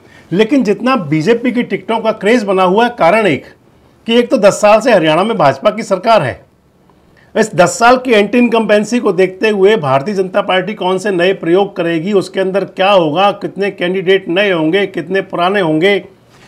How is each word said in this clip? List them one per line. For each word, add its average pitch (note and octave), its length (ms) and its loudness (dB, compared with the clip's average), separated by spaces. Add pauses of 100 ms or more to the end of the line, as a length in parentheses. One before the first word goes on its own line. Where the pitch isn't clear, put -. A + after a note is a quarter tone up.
(320)
लेकिन A3 320 0
जितना A3 320 -2
बीजेपी F#3+ 560 -2
की A3+ 120 -2
टिकटों A3 360 -6
का A3 120 -2
क्रेज G#3+ 320 0
बना F#3+ 200 0
हुआ F#3+ 200 2
है, A#3 160 -2
कारण G3 280 2
एक C3+ 180 -2 (640)
कि A3+ 80 0
एक A#3+ 160 2
तो C4+ 60 2
दस G3 160 4
साल G#3+ 260 4
से A#3 140 0
हरियाणा D#3+ 300 2
में A3 140 -2
भाजपा E3+ 320 0
की G#3+ 140 -4
सरकार G3+ 380 2
है। A#2 240 -8 (920)
इस A3 180 -2
दस F3 240 0
साल A#3+ 180 4
की B3+ 140 -6
anti G#3 260 2
incumbency A3 600 0
को G#3+ 120 0
देखते F#3 380 0
हुए G#3 280 2
भारतीय C#3+ 360 -2
जनता F#3+ 280 -4
पार्टी F#3+ 320 -2
कौन F#3+ 240 -2
से G3+ 140 -4
नए F3+ 220 0
प्रयोग F#3 420 -2
करेगी, E3+ 380 -4
उसके F#3+ 260 -2
अंदर F#3 260 -2
क्या F#3+ 260 0
होगा, F3+ 400 2
कितने F#3+ 400 -6
candidate F#3 580 -2
नए G3 220 0
होंगे, F3 360 0
कितने F#3 340 -6
पुराने F#3+ 400 -2
होंगे, F3 380 0 (480)